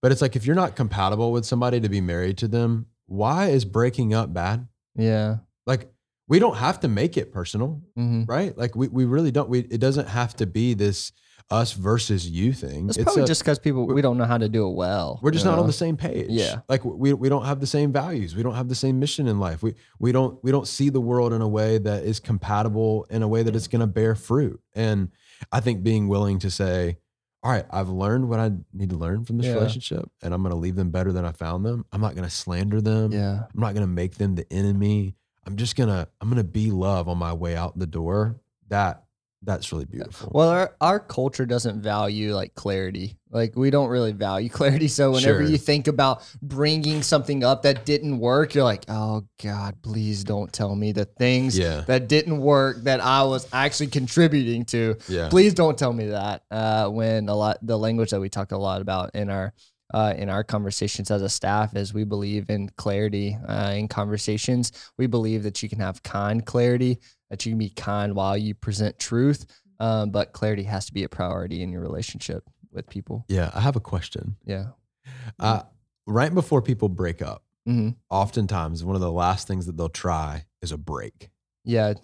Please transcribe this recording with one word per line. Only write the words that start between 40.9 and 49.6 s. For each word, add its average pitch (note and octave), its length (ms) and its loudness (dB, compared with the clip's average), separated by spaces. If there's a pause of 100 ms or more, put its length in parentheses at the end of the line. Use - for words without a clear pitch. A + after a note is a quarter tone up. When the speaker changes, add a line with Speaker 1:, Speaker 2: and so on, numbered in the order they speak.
Speaker 2:
culture C3+ 460 -4
doesn't A#2 380 -2
value, G#2 520 0
like, G2 200 -4
clarity. F#2+ 640 -4 (120)
Like, A2+ 260 -2
we C3 120 4
don't C#3 220 4
really A#2+ 220 0
value G2 360 -2
<laughs> - 120 -10
clarity. C#3 280 4
So C3+ 240 4
whenever B2 280 4
Speaker 1:
Sure. D3+ 100 2
Speaker 2:
you D3+ 80 4
think D3 280 2
about C#3 360 2 (180)
bringing D3+ 600 0
something C#3 420 2
up C3+ 200 4
that C3+ 200 4
didn't D3 360 0
work, C3 340 4
you're C#3+ 100 6
like, G#2+ 240 2
"Oh G#2+ 380 -2 (160)
God, G2+ 400 -6